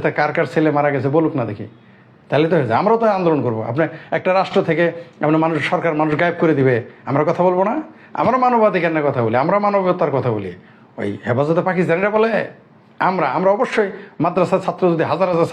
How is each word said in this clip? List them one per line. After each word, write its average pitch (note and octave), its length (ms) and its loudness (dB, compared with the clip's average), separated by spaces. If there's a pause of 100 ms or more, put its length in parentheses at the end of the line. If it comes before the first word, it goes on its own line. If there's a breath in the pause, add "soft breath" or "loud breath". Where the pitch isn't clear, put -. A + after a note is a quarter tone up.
তা D#3 40 0 (100)
কার D3+ 160 0
কার D#3+ 180 0
ছেলে D#3 240 2
মারা D3 180 2
গেছে C3+ 200 -2
বলুক D#3+ 240 2
না A#2 100 -2
দেখি, A2 160 -10 (640 soft breath)
তাহলে D3 220 2
তো F#3 60 2
হয়ে C3 120 0
যায়। A2 120 2
আমরাও A3 200 2
তো A#3 40 2 (140)
আন্দোলন D#3+ 260 2
করবো। A2 160 -2 (100)
আপনি D3 120 0 (340 loud breath)
একটা F#3 120 -2 (100)
রাষ্ট্র F#3+ 200 0 (100)
থেকে E3 160 2 (400 loud breath)
আপনার D#3 200 2
মানুষ, E3 120 0 (140)
সরকার E3+ 200 0 (100)
মানুষ D#3 200 0
গায়েব F3 220 0
করে D#3+ 160 4
দিবে, C3 160 4 (340 loud breath)
আমরা C#3+ 200 0
কথা E3+ 180 0
বলবো F3+ 220 2
না? C4 60 -2 (460 loud breath)
আমরা A3 220 2
মানবাধিকার G#3 520 2
নিয়ে D3 140 0
কথা B2+ 160 0
বলি, A2 180 0
আমরা F3+ 220 2
মানবতার F3+ 520 0
কথা B2 200 -2
বলি। F#2+ 140 -8 (500 loud breath)
ওই G2+ 80 -4 (180)
হেফাজতে D3 420 0
পাকিস্তানিরা F3+ 480 0
বলে, A3+ 140 2 (760)
আমরা, F3 180 0 (100)
আমরা F#3 200 2
অবশ্যই A3+ 320 -2 (340 loud breath)
মাদ্রাসার F3 420 0
ছাত্র F3 180 -6 (100)
যদি D#3+ 180 0
হাজার F3+ 200 0
হাজার E3 220 2